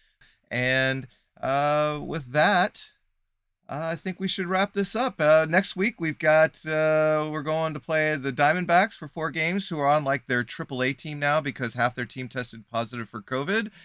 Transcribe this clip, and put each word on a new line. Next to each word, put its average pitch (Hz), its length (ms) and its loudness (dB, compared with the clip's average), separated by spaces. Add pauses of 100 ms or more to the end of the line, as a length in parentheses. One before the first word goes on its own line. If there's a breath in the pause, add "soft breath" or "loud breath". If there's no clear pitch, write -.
(500 soft breath)
And, 131 560 0 (340 soft breath)
uh, 147 640 0
with 135 280 -8
that, 180 580 2 (800)
uh, 165 240 -6
I - 20 -4
think 180 240 -8
we 190 80 -2
should 185 200 -2
wrap 190 260 0
this 202 200 -2
up. 240 280 -2
Uh, 156 280 6
next 180 280 2
week, 202 240 -2
we've 156 180 -4
got, 156 460 4
uh, 156 680 2
we're 151 100 -6
going 156 320 -2
to 135 60 -10
play 156 380 0
the 135 160 -4
Diamondbacks 175 600 2
for - 140 -14
four 156 240 -6
games, 170 380 -2
who 160 100 -4
are 139 80 2
on, 147 160 4
like, 139 240 -2
their 123 160 0
triple - 400 -6
A 135 80 2
team 147 260 -10
now 147 220 2
because 131 340 -4
half 123 220 0
their 123 100 -4
team 127 220 -10
tested 120 420 -10
positive 117 380 -6
for 107 140 -12
covid. 190 500 -4 (140 loud breath)